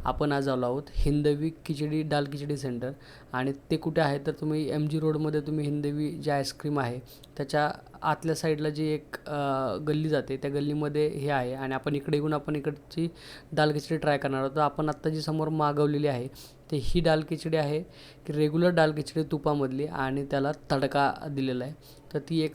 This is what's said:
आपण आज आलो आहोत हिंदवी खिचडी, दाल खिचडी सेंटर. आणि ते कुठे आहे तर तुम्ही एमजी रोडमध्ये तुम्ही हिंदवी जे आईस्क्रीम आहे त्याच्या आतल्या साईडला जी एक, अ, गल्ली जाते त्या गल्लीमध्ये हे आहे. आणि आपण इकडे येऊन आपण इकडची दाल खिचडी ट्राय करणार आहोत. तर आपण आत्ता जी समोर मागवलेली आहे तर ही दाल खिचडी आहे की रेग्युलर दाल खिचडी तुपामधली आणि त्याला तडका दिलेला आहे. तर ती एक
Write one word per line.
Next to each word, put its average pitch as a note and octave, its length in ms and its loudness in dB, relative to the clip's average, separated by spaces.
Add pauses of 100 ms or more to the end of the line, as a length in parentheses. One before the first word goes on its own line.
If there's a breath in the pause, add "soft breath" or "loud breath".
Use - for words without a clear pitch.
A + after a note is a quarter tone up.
आपण C#3+ 280 0
आज C#3 160 2
आलो B2+ 180 0
आहोत C3 160 -2 (100)
हिंदवी D3 580 2 (160)
खिचडी, D3+ 360 -2
दाल D3 300 0
खिचडी D3 240 -4
सेंटर. B2 340 -4 (420 loud breath)
आणि C3 200 0 (180)
ते D#3+ 60 2
कुठे D#3+ 240 0
आहे C#3+ 180 2
तर D3 120 -2
तुम्ही D3+ 400 -2
एमजी D3+ 300 0
रोडमध्ये D3+ 400 2
तुम्ही D3+ 240 -2
हिंदवी D3 460 -2
जे D3+ 200 -4
आईस्क्रीम C#3+ 500 0
आहे B2 180 -2 (380 loud breath)
त्याच्या D3 340 2 (320)
आतल्या D#3 320 0
साईडला D#3 340 0
जी D3+ 160 -2
एक, D3+ 320 -2 (100)
अ, C3+ 500 0 (120)
गल्ली D#3 200 0
जाते C#3 280 0
त्या C#3 140 -4
गल्लीमध्ये D3 580 0
हे C#3+ 220 -2
आहे. B2+ 240 0
आणि C3+ 200 -4
आपण C#3+ 200 -2
इकडे D3 220 0
येऊन D3+ 160 0
आपण D3+ 240 -2
इकडची D3+ 520 -4 (440 loud breath)
दाल D3+ 220 4
खिचडी D3+ 220 -2
ट्राय D3 220 2
करणार C3+ 220 0
आहोत. C3+ 100 0
तर D3+ 100 -2
आपण D3+ 280 2
आत्ता D#3 220 -2
जी D#3 100 -2
समोर D#3 280 -2
मागवलेली D3 580 2
आहे C3 220 0 (420 loud breath)
तर D#3 100 0
ही F3 200 4
दाल D#3 300 4
खिचडी D#3+ 260 -2
आहे D3+ 260 0 (440 loud breath)
की D#3 60 -6
रेग्युलर D3+ 380 4
दाल D#3+ 260 6
खिचडी D#3 260 -2 (100)
तुपामधली C#3+ 540 0
आणि C3+ 440 -2
त्याला C#3 220 2 (200)
तडका C#3 420 2 (160)
दिलेला C3 340 -2
आहे. D3+ 100 -10 (400 loud breath)
तर D3+ 40 0
ती D#3+ 220 -2
एक D#3 140 0